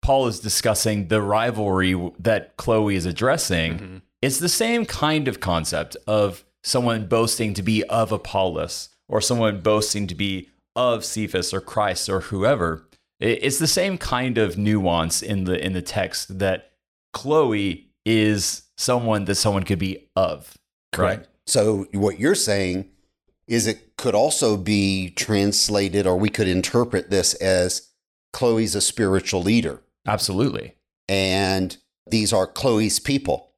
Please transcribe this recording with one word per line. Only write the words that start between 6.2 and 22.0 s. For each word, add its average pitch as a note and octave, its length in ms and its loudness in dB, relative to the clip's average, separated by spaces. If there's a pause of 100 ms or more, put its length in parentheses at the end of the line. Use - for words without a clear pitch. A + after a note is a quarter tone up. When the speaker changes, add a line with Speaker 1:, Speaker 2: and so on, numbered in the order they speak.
Speaker 1:
someone A2+ 440 0
boasting A2+ 460 0
to G2 100 -4
be A2 220 2
of A2 260 0
Apollos F2+ 760 -4 (180)
or G#2+ 140 0
someone A2 400 0
boasting G#2 460 0
to F2 80 -8
be F#2+ 340 -4 (260)
of A#2+ 300 0
Cephas F#2+ 480 -4
or F#2+ 80 -2
Christ - 480 -2
or F#2+ 100 0
whoever. F#2 720 -2 (320)
I-, A2+ 200 0
it's - 180 -2
the D#3+ 80 0
same F#3 300 0
kind B2 400 -2
of G2 200 0
nuance F#2 640 2
in G2 240 -4
the, F2+ 200 0
in F#2+ 60 -2
the F#2 100 -4
text - 580 -6
that F#2+ 320 -2 (420)
Chloe A2 800 0 (140)
is G#2+ 580 2 (140)
someone A2+ 480 0
that G2 100 0
someone G2 280 2
could F#2+ 160 -2
be F#2 360 -6
of. F2 420 -2 (340)
Speaker 3:
Correct. F#2 280 -2
Speaker 1:
Right? - 80 -20 (200)
Speaker 3:
So G#2 460 2
what G2 260 0